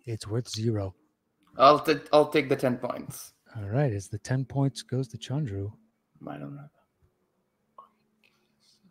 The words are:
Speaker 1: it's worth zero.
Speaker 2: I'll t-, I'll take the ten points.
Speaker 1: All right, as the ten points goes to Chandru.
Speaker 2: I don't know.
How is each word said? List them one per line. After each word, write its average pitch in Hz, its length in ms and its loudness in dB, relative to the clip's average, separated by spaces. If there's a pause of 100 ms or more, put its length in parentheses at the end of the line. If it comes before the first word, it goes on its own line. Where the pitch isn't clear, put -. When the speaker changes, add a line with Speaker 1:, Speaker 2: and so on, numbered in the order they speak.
Speaker 1:
it's 110 220 -8
worth 113 220 -4
zero. 107 460 -2 (640)
Speaker 2:
I'll 143 220 8
t-, 147 220 2 (120)
I'll 147 160 8
take 143 220 2
the 139 60 2
ten 123 200 0
points. - 560 -10 (240)
Speaker 1:
All 107 120 -8
right, 127 240 2
as 101 160 -6
the 107 100 -8
ten 131 260 -2
points 139 380 -2
goes 127 260 -4
to - 80 -16
Chandru. 107 560 -6 (560)
Speaker 2:
I - 80 -12
don't 143 200 -12
know. 143 120 -18 (2250)